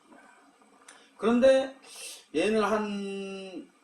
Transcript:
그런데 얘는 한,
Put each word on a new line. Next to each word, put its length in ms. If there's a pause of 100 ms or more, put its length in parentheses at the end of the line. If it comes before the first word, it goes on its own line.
(1200)
그런데 580 (580)
얘는 280
한, 1040 (160)